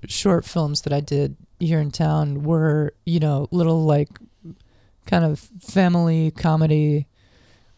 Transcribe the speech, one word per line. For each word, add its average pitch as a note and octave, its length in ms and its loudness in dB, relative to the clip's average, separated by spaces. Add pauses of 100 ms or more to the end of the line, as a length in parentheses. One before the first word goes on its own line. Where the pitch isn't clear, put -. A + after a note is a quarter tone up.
short F3 380 0
films D3+ 380 -4
that C#3+ 100 -4
I C#3+ 80 0
did C#3+ 360 -4 (240)
here D#3+ 200 0
in D3 100 -2
town D3+ 540 -2
were, D3+ 500 0 (100)
you E3+ 160 0
know, D3 300 0
little, E3 340 2
like, D3 260 2 (960)
kind E3+ 180 2
of D3+ 160 -2 (200)
family E3+ 720 2
comedy D#3 800 0 (680)